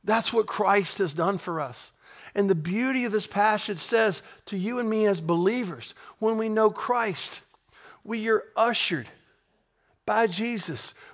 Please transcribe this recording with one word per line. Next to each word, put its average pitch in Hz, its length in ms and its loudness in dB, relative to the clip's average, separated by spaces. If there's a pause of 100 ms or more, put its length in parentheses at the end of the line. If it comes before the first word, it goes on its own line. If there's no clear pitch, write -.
That's 220 300 0
what 220 140 2
Christ 196 500 2
has 175 160 0
done 175 240 0
for 165 240 -6
us. 123 300 -10 (420)
And 202 160 2
the 190 60 6
beauty 240 500 0
of 220 60 -2
this 208 160 -2
passage 208 520 0
says 220 420 2 (260)
to 202 100 -6
you 226 220 -4
and 226 100 -2
me 214 160 2
as 190 160 2
believers, 170 720 0 (260)
when 220 180 2
we 220 120 -2
know 214 200 4
Christ, 220 720 -2 (640)
we 220 260 -4
are 220 140 4 (120)
ushered 220 520 0 (1000)
by 220 220 2
Jesus. 190 680 -6 (200)